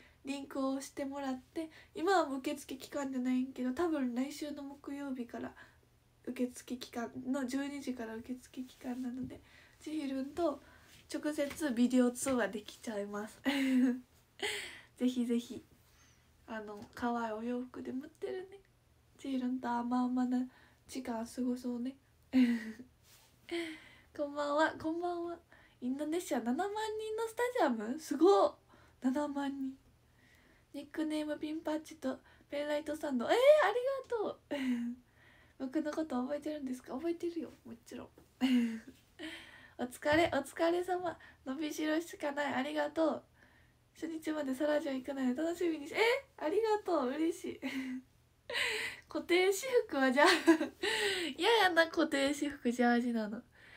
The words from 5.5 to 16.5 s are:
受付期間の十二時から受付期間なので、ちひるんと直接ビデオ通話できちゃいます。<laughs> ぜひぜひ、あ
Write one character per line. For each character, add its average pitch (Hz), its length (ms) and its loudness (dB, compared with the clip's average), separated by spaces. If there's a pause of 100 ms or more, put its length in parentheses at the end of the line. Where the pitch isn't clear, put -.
受 247 220 -2
付 - 300 -8
期 - 140 -12
間 233 200 -6 (160)
の 269 180 0
十 269 220 -2
二 277 140 -8
時 262 120 -4
か 240 120 -8
ら 220 100 -8
受 233 200 -8
付 - 260 -12
期 254 160 -12
間 254 240 -6
な 247 100 -4
の 254 160 -6
で、 - 140 -12 (380)
ち 302 120 -8
ひ 302 160 -2
る 262 140 -2
ん 269 60 -4
と 311 340 0 (500)
直 302 220 -2
接 294 380 -2
ビ 233 180 4
デ 254 120 6
オ 247 100 6
通 254 180 -4
話 240 200 2
で 208 120 -8
き - 160 -16
ち - 120 -12
ゃ 208 100 -4
い 202 60 -2
ま 208 220 -8
す。 - 140 -18
<laughs> 269 1500 0
ぜ 247 140 2
ひ 254 160 0
ぜ 233 140 2
ひ、 - 260 -12 (840)
あ 220 140 -8